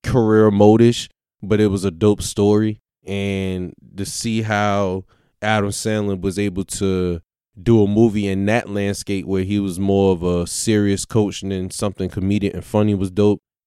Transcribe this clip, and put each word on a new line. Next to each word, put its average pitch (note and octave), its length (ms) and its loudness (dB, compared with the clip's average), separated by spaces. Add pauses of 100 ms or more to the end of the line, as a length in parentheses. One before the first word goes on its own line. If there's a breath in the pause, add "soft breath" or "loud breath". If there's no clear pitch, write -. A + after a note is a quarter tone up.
career A2 480 4
mode-ish, A2 580 6 (340)
but G#2 160 0
it G#2+ 80 4
was F#2+ 160 -2
a G2 80 0
dope G#2 300 2
story. G#2 580 0 (260)
And F#2+ 680 -6 (240)
to G2 80 -6
see A2+ 380 -4
how G2+ 640 -2 (360)
Adam G#2+ 280 0
Sandler G#2 500 -4
was F2+ 200 -4
able G2 260 -4
to F2+ 560 -4 (400)
do A2 220 4
a G2+ 40 2
movie G#2 400 2
in G2 180 -2
that A2 240 -2
landscape G2+ 560 -4
where F#2+ 180 -2
he G2+ 160 -2
was F#2+ 200 -4
more G2 340 2
of E2+ 100 -6
a F2 240 -2
serious G#2 580 0
coach G#2 360 -2
and G2 100 -6
then F#2 180 -6
something F#2 400 -6
comedic G2+ 440 -2
and F2+ 100 -10
funny G#2+ 300 0
was F#2+ 180 -4
dope. G#2 280 2 (280)